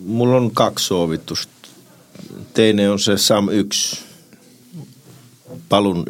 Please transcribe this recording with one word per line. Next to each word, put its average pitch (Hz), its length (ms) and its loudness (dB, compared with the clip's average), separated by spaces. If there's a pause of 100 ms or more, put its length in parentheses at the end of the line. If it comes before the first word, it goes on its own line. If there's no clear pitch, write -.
mul 120 320 2
on 120 160 2
kaks - 400 0
soovitust. 85 560 -2 (1040)
Teine 107 380 4
on 101 100 0
see 104 160 2
samm 101 320 2
üks. - 540 -2 (1700)
Palun 98 380 0